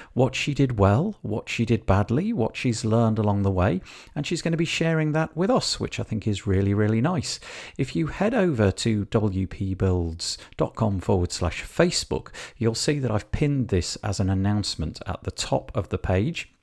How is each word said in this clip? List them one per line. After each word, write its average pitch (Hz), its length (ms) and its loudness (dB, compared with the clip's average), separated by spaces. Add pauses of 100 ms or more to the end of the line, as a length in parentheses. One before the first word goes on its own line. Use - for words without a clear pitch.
(140)
what 127 200 2
she - 180 -2
did 127 260 2
well, 113 420 4
what - 280 -6
she - 160 -2
did 110 220 2
badly, 113 460 2
what 131 240 -2
she's 120 280 -2
learned 110 360 4
along 101 220 2
the 98 100 2
way, 104 300 2 (340)
and 143 100 -4
she's 170 160 -4
gonna 165 140 0
be 165 80 0
sharing 160 480 0
that 160 240 -2
with 190 140 0
us, - 280 0
which 110 220 -6
I - 20 -2
think - 240 -4
is 101 200 -2
really, 98 280 4
really 107 280 2
nice. 165 360 -2 (380)
If - 180 -4
you 165 140 0
head 220 260 0
over 135 380 4
to 104 320 0
W 95 420 0
P 95 280 -4
builds 90 640 0 (180)
dot - 180 -2
com 101 240 0
forward 92 320 2
slash - 320 -4
Facebook, - 680 -2 (260)
you'll 113 180 0
see 147 240 0
that 127 120 -2
I've 107 200 -2
pinned 143 380 0
this - 280 0
as 104 240 -4
an 95 100 2
announcement 98 760 -2
at - 160 -8
the - 80 -6
top - 440 -4
of 110 160 -4
the 92 80 -2
page, 104 520 -2 (120)